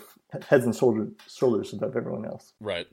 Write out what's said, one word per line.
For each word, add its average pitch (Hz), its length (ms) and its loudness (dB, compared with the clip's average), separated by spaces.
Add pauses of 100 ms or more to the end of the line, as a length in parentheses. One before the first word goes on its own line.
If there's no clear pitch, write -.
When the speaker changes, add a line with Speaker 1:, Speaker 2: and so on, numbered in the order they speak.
(340)
Speaker 1:
f-, 135 100 -10
heads 127 220 6
and 113 100 0
shoulder-, 113 320 2 (220)
shoulders 113 440 0
above 110 220 -6
everyone 120 300 -6
else. - 340 -14
Speaker 2:
Right, 90 340 -6